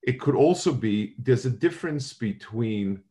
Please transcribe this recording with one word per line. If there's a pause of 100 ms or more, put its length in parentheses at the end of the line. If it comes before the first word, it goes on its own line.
It
could
also
be,
there's
a
difference
between